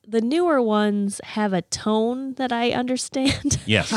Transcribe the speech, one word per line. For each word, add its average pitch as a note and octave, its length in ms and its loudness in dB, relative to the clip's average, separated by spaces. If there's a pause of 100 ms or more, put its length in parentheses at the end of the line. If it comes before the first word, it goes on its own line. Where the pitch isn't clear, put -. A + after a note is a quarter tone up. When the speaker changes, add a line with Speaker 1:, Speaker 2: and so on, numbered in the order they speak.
Speaker 1:
the A3+ 160 0
newer D4+ 400 2
ones G#3 600 0
have G#3+ 280 -2
a F3 100 2
tone B3 720 -2
that B3+ 180 -4
I A#3 180 0
understand. C4 920 -2
<laughs> - 40 -16
Speaker 2:
Yes. - 300 2